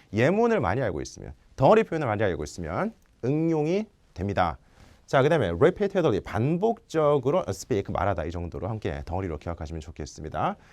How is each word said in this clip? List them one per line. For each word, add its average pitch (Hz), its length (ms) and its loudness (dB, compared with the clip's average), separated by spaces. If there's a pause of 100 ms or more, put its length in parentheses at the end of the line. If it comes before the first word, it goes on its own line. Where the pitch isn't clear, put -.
(120)
예문을 196 480 2
많이 110 220 0
알고 85 200 -4
있으면, 58 320 -12 (220)
덩어리 208 280 6
표현을 165 240 -2
많이 104 160 0
알고 80 200 0
있으면 90 500 -6 (300)
응용이 160 640 0 (280)
됩니다. 92 440 0 (480)
자, 139 160 4
그다음에 147 280 4
repeatedly, 160 720 2
반복적으로 147 1300 0
speak, 98 460 -4
말하다, 87 320 -2
이 85 60 -6
정도로 85 360 -8
함께 98 380 -6
덩어리로 90 320 -4
기억하시면 82 420 -8
좋겠습니다. 80 800 -8 (160)